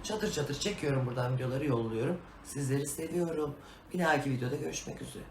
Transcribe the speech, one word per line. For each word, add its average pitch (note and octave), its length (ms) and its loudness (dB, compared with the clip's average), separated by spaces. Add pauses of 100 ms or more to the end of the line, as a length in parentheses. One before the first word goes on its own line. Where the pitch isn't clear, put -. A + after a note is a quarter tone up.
Çatır G#3+ 280 0
çatır C#3+ 280 0
çekiyorum C#3 460 2
buradan B2 300 0
videoları, B2+ 300 0
yolluyorum. A#2 520 2 (260)
Sizleri C#3 440 0
seviyorum. D#3+ 680 0 (380)
Bir F3+ 60 0
dahaki D3+ 300 6
videoda B2+ 260 2
görüşmek - 460 -4
üzere. - 300 -10